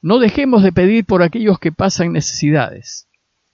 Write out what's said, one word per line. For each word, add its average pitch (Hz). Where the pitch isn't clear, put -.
No 190
dejemos 247
de 185
pedir 190
por 220
aquellos 196
que 165
pasan 170
necesidades, -